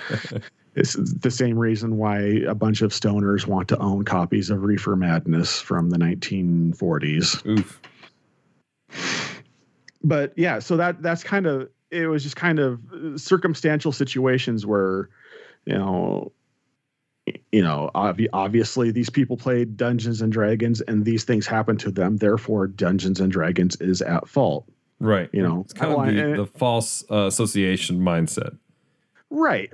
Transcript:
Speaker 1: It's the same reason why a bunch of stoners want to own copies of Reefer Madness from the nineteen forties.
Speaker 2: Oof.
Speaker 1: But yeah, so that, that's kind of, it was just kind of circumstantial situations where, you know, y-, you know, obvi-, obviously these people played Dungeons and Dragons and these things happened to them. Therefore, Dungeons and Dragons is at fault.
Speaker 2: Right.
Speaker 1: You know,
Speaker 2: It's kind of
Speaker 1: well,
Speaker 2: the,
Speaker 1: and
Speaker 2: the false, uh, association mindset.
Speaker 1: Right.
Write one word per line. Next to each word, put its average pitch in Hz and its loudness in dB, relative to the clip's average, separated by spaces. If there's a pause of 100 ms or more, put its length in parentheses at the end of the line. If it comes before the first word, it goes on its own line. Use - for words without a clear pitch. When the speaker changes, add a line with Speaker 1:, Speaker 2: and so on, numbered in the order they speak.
(760)
Speaker 1:
It's 139 2
the - -2
same 120 0
reason 113 0
why 107 0 (300)
a 107 0
bunch 107 0
of 104 2
stoners 101 0
want 95 -2
to - 0
own 101 0
copies 95 0
of 98 0
Reefer 101 2
Madness 82 0
from 87 0
the 87 2
nineteen 85 0
forties. 78 -2
Speaker 2:
Oof. 107 -2 (2250)
Speaker 1:
But 147 2
yeah, 160 2
so 170 -2
that, 175 0
that's 170 -2
kind 196 0
of, 135 -2 (220)
it 165 -2
was 151 0
just 139 -10
kind 170 2
of 127 0 (360)
circumstantial 160 0
situations 127 0
where, 95 0 (560)
you 98 -2
know, 92 -2 (920)
y-, - -6 (180)
you 107 6
know, 76 0
obvi-, 101 0
obviously 113 2
these 110 -2
people 127 0
played 120 -2
Dungeons 117 0
and 113 0
Dragons 110 2
and 107 0
these 113 0
things 107 0
happened 110 0
to 107 -4
them. 98 0
Therefore, 104 0
Dungeons 95 0
and 92 2
Dragons 87 2
is 90 0
at - -2
fault. 85 0 (320)
Speaker 2:
Right. 101 0
Speaker 1:
You 98 2
know, 87 0
Speaker 2:
It's - -12
kind 160 0
of 147 2
Speaker 1:
well, 135 2
Speaker 2:
the, 107 2
Speaker 1:
and 147 0
Speaker 2:
the 101 -2
false, 117 -2
uh, 104 2
association 95 0
mindset. 85 0 (760)
Speaker 1:
Right. 277 0